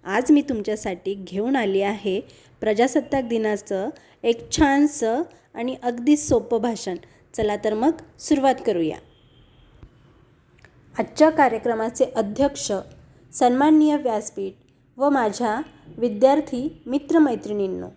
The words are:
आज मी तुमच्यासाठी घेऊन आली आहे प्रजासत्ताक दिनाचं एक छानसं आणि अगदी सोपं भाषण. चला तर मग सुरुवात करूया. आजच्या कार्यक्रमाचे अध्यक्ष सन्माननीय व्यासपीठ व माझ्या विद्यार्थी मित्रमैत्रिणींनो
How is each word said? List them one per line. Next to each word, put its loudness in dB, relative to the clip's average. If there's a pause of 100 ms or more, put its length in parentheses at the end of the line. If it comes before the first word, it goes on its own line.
आज 0
मी 6
तुमच्यासाठी -4
घेऊन -4
आली 0
आहे -2 (400)
प्रजासत्ताक 0
दिनाचं -2 (340)
एक -2
छानसं 2 (320)
आणि -6
अगदी 2
सोपं 0
भाषण. -4 (380)
चला -2
तर -2
मग 2 (300)
सुरुवात 2 (120)
करूया. -2 (2000)
आजच्या 4
कार्यक्रमाचे 0
अध्यक्ष -2 (600)
सन्माननीय 4
व्यासपीठ -4 (440)
व 2
माझ्या 0 (380)
विद्यार्थी 0
मित्रमैत्रिणींनो 0